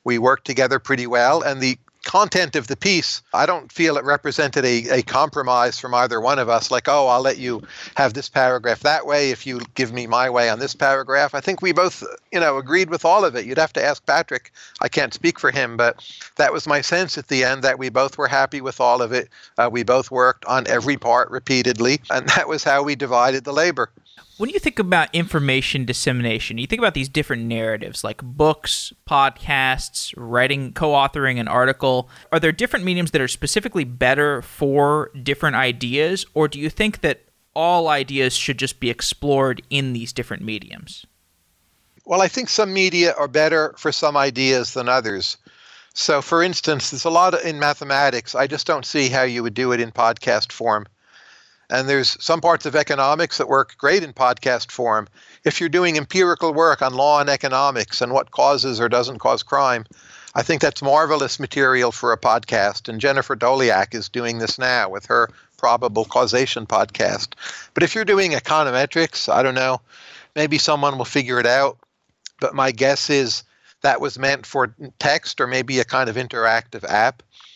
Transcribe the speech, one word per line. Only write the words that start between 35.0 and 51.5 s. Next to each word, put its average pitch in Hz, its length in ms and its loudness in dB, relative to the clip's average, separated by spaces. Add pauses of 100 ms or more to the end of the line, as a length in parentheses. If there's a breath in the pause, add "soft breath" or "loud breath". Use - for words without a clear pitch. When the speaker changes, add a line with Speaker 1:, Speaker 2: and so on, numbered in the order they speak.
Speaker 2:
different 139 320 -2
ideas, 131 680 -2 (120)
or 151 120 2
do 147 120 -12
you 151 100 -4
think 214 320 -4
that 147 200 -2 (340)
all 170 320 2
ideas 135 480 0
should 131 240 -4
just 135 200 -6
be 120 120 -2
explored 135 800 -2
in 135 220 -2
these 117 200 -10
different 98 300 -10
mediums? - 640 -14 (1000)
Speaker 1:
Well, 185 160 2
I 185 60 6
think 254 220 -6
some 202 220 2
media 180 420 4
are 147 140 -2
better 151 480 2
for - 160 -4
some 147 240 0
ideas 131 600 2
than 123 120 -6
others. 110 500 -2 (580 loud breath)
So, 143 260 0
for 165 220 2
instance, 156 480 -2
there's 131 140 -6
a 170 40 -2
lot 180 240 4 (100)
in 160 140 -6
mathematics. 139 800 -2
I 131 100 2
just 143 220 -6
don't 143 180 -2
see 143 240 0
how 131 140 0
you 120 180 -2
would 113 140 -6
do 131 160 0
it 120 80 0
in 113 120 -4
podcast 113 600 0
form. 107 340 -2 (840 soft breath)